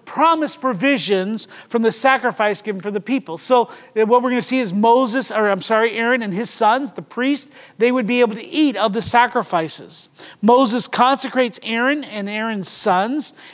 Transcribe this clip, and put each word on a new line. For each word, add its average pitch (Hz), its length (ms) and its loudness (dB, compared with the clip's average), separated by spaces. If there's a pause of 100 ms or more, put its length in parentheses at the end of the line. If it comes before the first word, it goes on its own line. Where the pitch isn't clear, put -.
promised 311 560 0
provisions 214 880 -2 (220)
from 233 140 -2
the 220 100 2
sacrifice 240 680 0
given 196 200 -6
for 208 100 -8
the 202 100 -4
people. 196 380 -4
So, - 320 2 (260)
uh, 220 100 2
what 240 160 4
we're 254 80 0
gonna 247 120 0
see 262 180 0
is 202 120 -4
Moses, 233 580 2
or 214 180 0
I'm 196 140 0
sorry, 220 300 2
Aaron 233 320 0
and 202 100 -4
his - 160 -2
sons, 233 420 2
the 180 100 -14
priests, 262 480 -4 (280)
they 240 140 2
would 247 140 0
be 247 140 2
able 240 140 2
to 226 100 -12
eat 285 320 0
of 208 160 0
the 220 100 -2
sacrifices. 185 1040 -2 (320)
Moses 240 460 4
consecrates 254 760 0
Aaron 247 400 -2
and 208 280 -8
Aaron's 214 380 -6
sons, 214 640 0 (200)